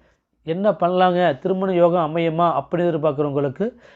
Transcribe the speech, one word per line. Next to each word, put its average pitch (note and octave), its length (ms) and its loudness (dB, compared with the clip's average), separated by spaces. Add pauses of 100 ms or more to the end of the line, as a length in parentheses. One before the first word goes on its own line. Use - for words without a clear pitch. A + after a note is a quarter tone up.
(440)
என்ன F#3+ 280 -2
பண்ணலாங்க, F3+ 680 2
திருமண F#3+ 360 -2
யோகம் E3+ 420 2
அமையுமா?" E3 360 0
அப்படி C#3+ 320 -2
எதிர்பார்க்குறவங்களுக்கு, D3 880 -2 (220)